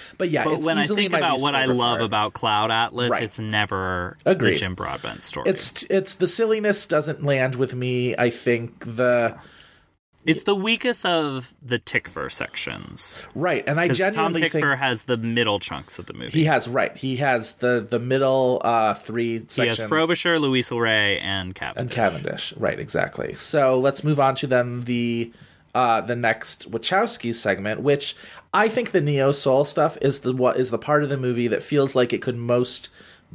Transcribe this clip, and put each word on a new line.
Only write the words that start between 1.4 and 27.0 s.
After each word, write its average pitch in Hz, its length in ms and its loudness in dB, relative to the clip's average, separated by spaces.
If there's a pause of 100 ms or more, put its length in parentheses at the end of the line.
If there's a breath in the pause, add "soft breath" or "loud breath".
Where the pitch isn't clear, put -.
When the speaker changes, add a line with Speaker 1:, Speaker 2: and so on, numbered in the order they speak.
Speaker 2:
what 143 140 0
I 131 60 2
Speaker 1:
favorite 131 120 2
Speaker 2:
love 120 240 0
Speaker 1:
part. - 80 -2
Speaker 2:
about 107 280 0
Cloud 110 360 0
Atlas, 117 400 0
Speaker 1:
Right. 110 140 0
Speaker 2:
it's 110 160 -8
never 95 840 -2
Speaker 1:
Agreed. 131 300 2
Speaker 2:
the 71 60 -2
Jim 92 160 -2
Broadbent - 480 -8
story. - 260 -2
Speaker 1:
It's - 200 0
t-, - 200 -2
it's 190 240 0
the 180 140 2
silliness 214 580 2
doesn't 151 380 0
land 131 320 2
with 127 180 0
me. 123 420 0
I 120 140 4
think 117 480 0 (180)
the 120 400 2 (920 loud breath)
Speaker 2:
It's 160 180 2
the 202 100 2
weakest 226 500 0
of 147 560 -2
the 123 180 -2
Tickver - 520 -4
sections. - 880 -8 (160 loud breath)
Speaker 1:
Right, 170 320 0
and 147 120 0
I 175 100 2
Speaker 2:
'Cause 123 100 2
Speaker 1:
genuinely 175 420 0
Speaker 2:
Tom 156 100 2
Tickver 147 200 2
Speaker 1:
think 131 100 0
Speaker 2:
has 127 240 0
the 123 140 0
middle 113 400 2
chunks - 400 -8
of - 80 -14
the - 80 -12
movie. - 160 -10
Speaker 1:
He 160 140 2
has, 143 220 2
right. 120 300 0
He 131 200 -4
has 123 380 0
the, 120 320 0
the 123 120 0
middle, 131 640 2
uh, 110 300 2
three 117 460 -4
sections. - 160 -10
Speaker 2:
He 120 100 2 (160)
has 107 80 -6
Frobisher, 165 500 2
Louise 131 300 2
Leray, 107 500 2
and 95 340 -4
Cavendish. - 280 -8
Speaker 1:
And 120 80 -6
Cavendish, - 640 -2
right, - 240 -2
exactly. - 540 -4
So 131 440 2
let's 135 240 0
move 151 160 2
on 135 180 4
to 143 100 -4
then 123 380 0
the, 120 460 -2 (440 loud breath)
uh, 117 260 4
the 117 160 -2
next - 540 -2
Wachowski 120 640 0